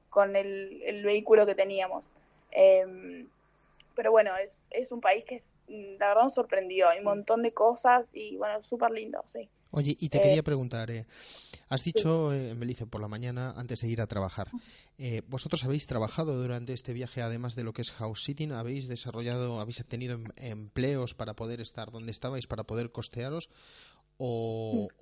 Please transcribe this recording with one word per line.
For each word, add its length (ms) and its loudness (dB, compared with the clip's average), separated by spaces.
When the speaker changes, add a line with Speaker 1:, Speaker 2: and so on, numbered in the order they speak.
Speaker 1:
con 260 4
el, 480 -4
el 180 -6
vehículo 440 6
que 80 0
teníamos. 500 -2
Em, 760 6
pero 160 2
bueno, 260 6
es, 340 -8
es 220 -4
un 80 -8
país 240 4
que 120 -10
es, 200 -20
la 420 -2
verdad 160 8
nos 100 2
sorprendió, 560 2
hay 80 2
un 60 -8
montón 380 2
de 100 2
cosas 600 4
y 240 -12
bueno, 260 -4
súper 280 0
lindo, 420 -8
sí. 160 -12
Speaker 2:
Oye, 280 0
y 120 -4
te 80 2
Speaker 1:
Eh, 20 6
Speaker 2:
quería 220 8
preguntar, 480 -2
eh, 160 -8
has 100 0
Speaker 1:
sí. 120 -4
Speaker 2:
dicho, 420 2
eh, 160 -4
en 100 -8
Belice 260 -6
por 140 -10
la 80 -6
mañana, 480 -6
antes 240 -8
de 80 -4
ir 140 -2
a 40 -2
trabajar, 420 -4
eh, 280 -4
¿vosotros 380 -4
habéis 220 0
trabajado 540 -2
durante 340 -6
este 180 -8
viaje, 300 -6
además 340 -6
de 80 -6
lo 80 -6
que 80 -8
es 120 -4
house 320 -6
sitting? 280 -6
¿Habéis 360 -6
desarrollado, 680 -4
habéis 300 -4
tenido 280 -6
em-, 100 -10
empleos 760 -2
para 200 -8
poder 280 -6
estar 280 -10
donde 220 -10
estabais, 340 -6
para 180 -8
poder 280 -6
costearos, 560 -8
o, 680 -4
Speaker 1:
Mm. 140 -18